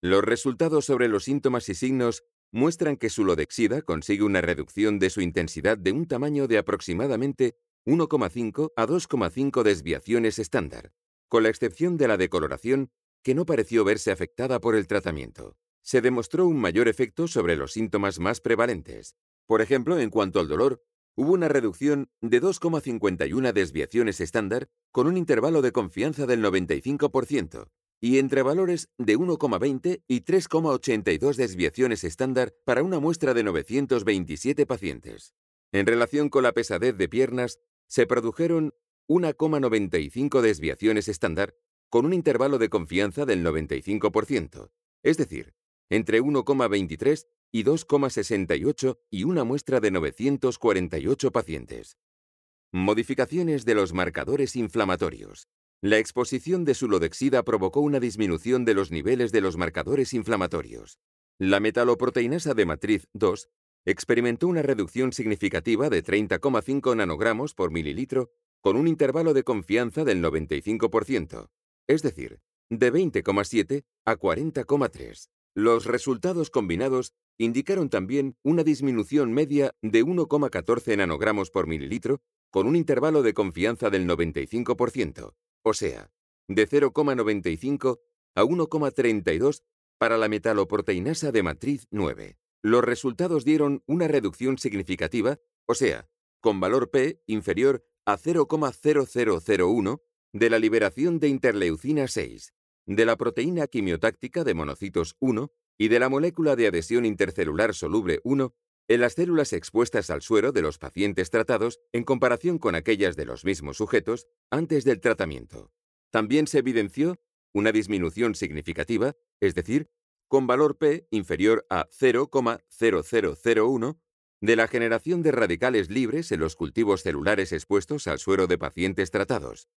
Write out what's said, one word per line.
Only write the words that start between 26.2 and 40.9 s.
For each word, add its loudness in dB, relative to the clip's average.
del 2
noventa 0
y -4
cinco -2
por -2
ciento -6
y 4
entre 2
valores 0
de 2
uno 0
coma 0
veinte -2
y -2
tres 0
coma 0
ochenta 0
y 0
dos 0
desviaciones 0
estándar -2
para 2
una 0
muestra 0
de 2
novecientos 0
veintisiete 0
pacientes. -10
En 2
relación 2
con 2
la 4
pesadez 0
de 0
piernas, -2
se 2
produjeron 0
una 2
coma 0
noventa 0
y -4
cinco 0
desviaciones 0